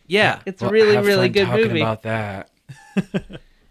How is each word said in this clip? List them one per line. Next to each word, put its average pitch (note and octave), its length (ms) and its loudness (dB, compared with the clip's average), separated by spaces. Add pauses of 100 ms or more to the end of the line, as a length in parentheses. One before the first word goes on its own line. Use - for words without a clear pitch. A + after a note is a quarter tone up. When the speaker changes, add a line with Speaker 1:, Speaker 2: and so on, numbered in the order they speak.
Speaker 1:
Yeah. F3+ 400 0
Speaker 2:
It's - 160 -12
Speaker 3:
Well, - 80 -2
Speaker 2:
a G#3 40 0
really, G#3+ 220 4
Speaker 3:
have G3+ 120 0
Speaker 2:
really F#3+ 180 2
Speaker 3:
fun F#3 60 0
Speaker 2:
good G3 160 2
Speaker 3:
talking A3 220 0
Speaker 2:
movie. F3 120 -2
Speaker 3:
about A2 220 -4
that. G#2+ 480 -6 (440)
Speaker 1:
<laughs> - 460 -12 (300)